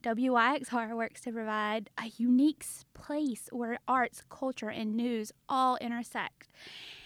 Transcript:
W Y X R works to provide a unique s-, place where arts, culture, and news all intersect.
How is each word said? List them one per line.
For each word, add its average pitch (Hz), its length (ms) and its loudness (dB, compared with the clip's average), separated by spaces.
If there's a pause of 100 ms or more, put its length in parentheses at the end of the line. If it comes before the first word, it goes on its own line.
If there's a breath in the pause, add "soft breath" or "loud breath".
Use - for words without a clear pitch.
W 247 320 2
Y 240 220 6
X 262 180 -6
R 226 220 -2
works 226 260 -4
to 247 100 -6
provide 214 680 -2
a 226 200 -8
unique 254 460 6
s-, - 300 -12
place 294 580 -4
where 240 360 -4
arts, 247 420 2
culture, 254 400 -6
and 214 260 -4
news 233 360 -2 (160)
all 262 300 2
intersect. 233 720 -6 (560 loud breath)